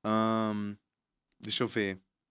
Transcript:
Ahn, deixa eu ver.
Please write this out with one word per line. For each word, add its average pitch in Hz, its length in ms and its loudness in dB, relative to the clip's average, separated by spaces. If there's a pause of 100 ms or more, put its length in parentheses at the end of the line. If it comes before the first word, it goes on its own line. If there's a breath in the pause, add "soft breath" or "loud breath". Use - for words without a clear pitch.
Ahn, 110 720 0 (680)
deixa 104 220 -4
eu 117 60 2
ver. 98 320 -2 (300)